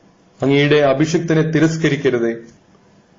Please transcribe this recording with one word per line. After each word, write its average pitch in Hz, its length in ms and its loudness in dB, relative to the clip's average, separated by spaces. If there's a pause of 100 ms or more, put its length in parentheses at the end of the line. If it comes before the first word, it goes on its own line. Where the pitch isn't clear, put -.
(400)
അങ്ങയുടെ 143 420 2
അഭിഷിക്തനെ 156 680 0
തിരസ്കരിക്കരുതേ. 139 840 0 (840)